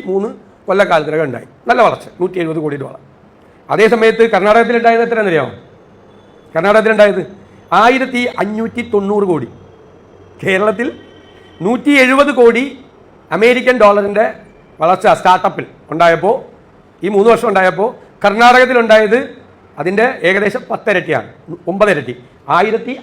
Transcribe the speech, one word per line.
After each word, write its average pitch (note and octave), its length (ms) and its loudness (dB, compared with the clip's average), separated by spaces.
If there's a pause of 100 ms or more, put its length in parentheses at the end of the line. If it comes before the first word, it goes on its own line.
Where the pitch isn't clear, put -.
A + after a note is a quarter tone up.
മൂന്ന് G3 200 -4 (380)
കൊല്ലക്കാലത്തിനകം E3 600 0
ഉണ്ടായി, A#2 180 -12 (220)
നല്ല B3 180 2
വളർച്ച, C#3+ 200 -4 (140)
നൂറ്റി F3+ 220 -6
എഴുപത് D#3+ 220 -6
കോടി C#3+ 180 -6
ഡോളർ. - 180 -16 (720)
അതേ G3 200 4
സമയത്ത് A3+ 300 2 (100)
കർണാടകത്തിൽ G#3+ 460 2
ഉണ്ടായത് A#3 260 2
എത്രയാണെന്നറിയാമോ? F#3 460 -2 (1000)
കർണാടകത്തിൽ G3+ 400 2
ഉണ്ടായത് G3+ 280 2 (580)
ആയിരത്തി B3+ 420 0 (200)
അഞ്ഞൂറ്റി A3 400 -6 (100)
തൊണ്ണൂറ് G3+ 380 0
കോടി. C#3 180 -4 (920)
കേരളത്തിൽ G#3 460 -2 (800)
നൂറ്റി B3 260 -2 (100)
എഴുപത് C4+ 360 2
കോടി A#3+ 260 4 (720)
അമേരിക്കൻ B3 460 2
ഡോളറിൻ്റെ G3+ 440 2 (560)
വളർച്ച F3+ 240 0 (140)
സ്റ്റാർട്ടപ്പിൽ F3+ 460 0 (260)
ഉണ്ടായപ്പോൾ, E3+ 420 2 (720)
ഈ F#3+ 120 -4
മൂന്ന് G3+ 160 2
വർഷം A#3 180 0
ഉണ്ടായപ്പോൾ F#3+ 380 0 (360)
കർണാടകത്തിൽ B3 580 4
ഉണ്ടായത് A3 360 4 (640)
അതിൻ്റെ F#3+ 260 -2 (220)
ഏകദേശം G3+ 420 -2
പത്തിരട്ടിയാണ്, D#3+ 580 -4 (420)
ഒമ്പതിരട്ടി, F3 440 -2 (420)
ആയിരത്തി A3 360 -2 (100)